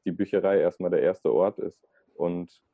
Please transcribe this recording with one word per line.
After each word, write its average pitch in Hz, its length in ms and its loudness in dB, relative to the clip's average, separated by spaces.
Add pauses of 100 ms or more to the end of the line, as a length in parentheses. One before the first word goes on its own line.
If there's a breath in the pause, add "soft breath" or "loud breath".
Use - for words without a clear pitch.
die 95 60 -4
Bücherei 98 480 0
erstmal 87 320 0
der 78 100 2
erste 78 300 0
Ort 92 280 2
ist. - 280 -10 (280)
Und, 87 460 -6 (120)